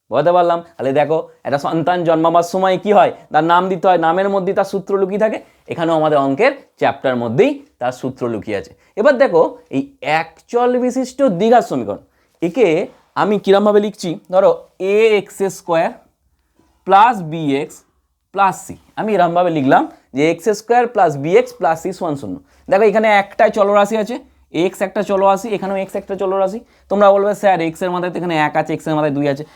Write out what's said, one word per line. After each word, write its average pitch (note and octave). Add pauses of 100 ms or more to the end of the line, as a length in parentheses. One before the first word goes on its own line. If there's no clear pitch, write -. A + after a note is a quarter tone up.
(100)
বুঝতে D3+
পারলাম? E3+
তাহলে C3
দেখো D3 (160)
একটা B2
সন্তান E3+
জন্মাবার E3
সময় F#3
কি G3+
হয়? E3 (200)
তার D#3
নাম F3
দিতে F#3+
হয়, F3+
নামের E3+
মধ্যেই G3
তার -
সূত্র G3
লুকিয়ে G3
থাকে। A3 (280)
এখানেও E3
আমাদের D3+
অঙ্কের C#3 (260)
চ্যাপ্টার B2+
মধ্যেই C#3+ (120)
তার B2
সূত্র C3
লুকিয়ে G#2+
আছে। - (220)
এবার A#3
দেখো C4+ (120)
এই C3+
একচল A#3
বিশিষ্ট B3+
দ্বিঘাত A3+
সমীকরণ, G#2+ (440)
একে F3+ (280)
আমি F#3+
কিরমভাবে G#3
লিখছি? G3 (140)
ধরো F#3 (100)
এ G#3
এক্স -
স্কয়ার F3 (960)
প্লাস G3
বি D#3
এক্স - (480)
প্লাস F#3+
সি, D#3+ (200)
আমি G#3
এরমভাবে F3
লিখলাম D#3+ (260)
যে D3
এক্স E3+
স্কয়ার A#3
প্লাস F#3
বি E3
এক্স B3
প্লাস E3
সি F#3
সমান E3
শূন্য। G2 (300)
দেখো G3
এখানে A3
একটাই G#3
চলরাশি G#3
আছে, A3 (340)
এক্স F#3
একটা G3+
চলরাশি, G3
এখানেও G3
এক্স G3
একটা G3
চলরাশি। G3 (280)
তোমরা G3
বলবে, G3+
"স্যার F#3
এক্সের E3
মাথায় F3+
তো F3
এখানে E3+
এক D3+
আছে, D#3
এক্সের D#3
মাথায় D3+
দুই C#3+
আছে।" C#3+ (120)